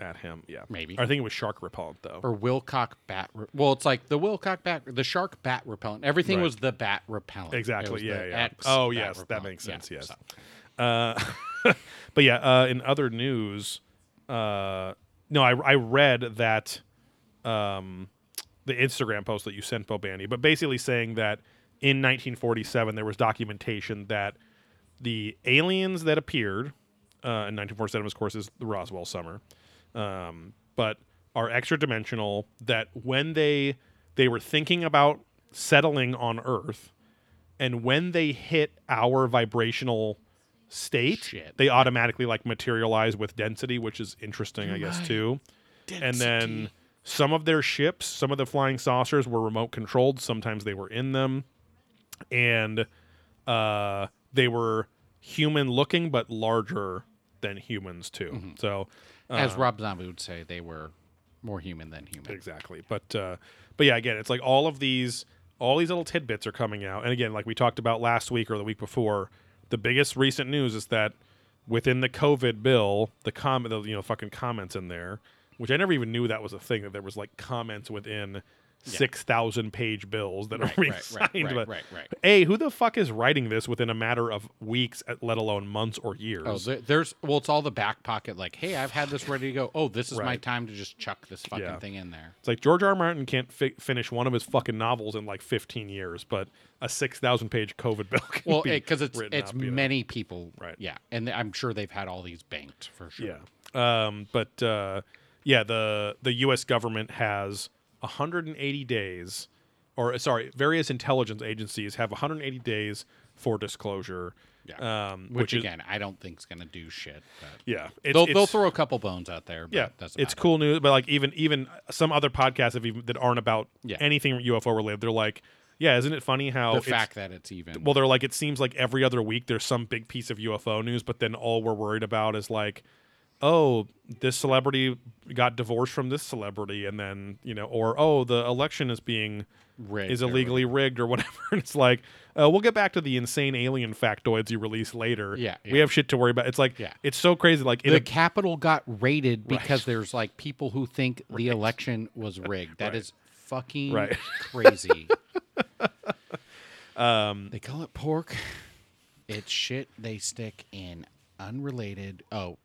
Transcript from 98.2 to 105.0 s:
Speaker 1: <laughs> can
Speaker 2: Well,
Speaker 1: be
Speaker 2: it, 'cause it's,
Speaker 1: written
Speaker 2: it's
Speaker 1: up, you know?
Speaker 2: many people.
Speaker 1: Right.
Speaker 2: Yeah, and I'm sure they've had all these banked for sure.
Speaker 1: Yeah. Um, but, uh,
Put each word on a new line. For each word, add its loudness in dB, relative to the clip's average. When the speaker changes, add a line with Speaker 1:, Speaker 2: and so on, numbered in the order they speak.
Speaker 1:
<laughs> -14
can -6
Speaker 2:
Well, 4
Speaker 1:
be 0
Speaker 2:
it, 0
'cause 0
it's, -4
Speaker 1:
written -4
Speaker 2:
it's -4
Speaker 1:
up, -8
you -4
know? -2
Speaker 2:
many 0
people. -10
Speaker 1:
Right. -14
Speaker 2:
Yeah, -10
and -4
I'm -4
sure -4
they've -8
had -8
all -10
these -14
banked -14
for -18
sure. -10
Speaker 1:
Yeah. 2
Um, -8
but, -4
uh, -2